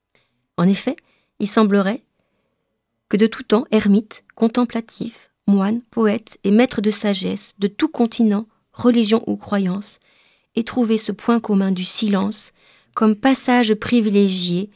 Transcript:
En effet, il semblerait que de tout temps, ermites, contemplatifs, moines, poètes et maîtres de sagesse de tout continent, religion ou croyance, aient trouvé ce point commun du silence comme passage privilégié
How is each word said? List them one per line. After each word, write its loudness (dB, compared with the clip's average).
En 2
effet, -2
il -4
semblerait 0
que -2
de 4
tout -4
temps, 0
ermites, 0
contemplatifs, -4
moines, 0
poètes -2
et 0
maîtres 2
de 0
sagesse -4
de -2
tout -4
continent, 0
religion 2
ou -4
croyance, -4
aient -2
trouvé 0
ce -8
point -2
commun 0
du -4
silence -4
comme 4
passage 2
privilégié 0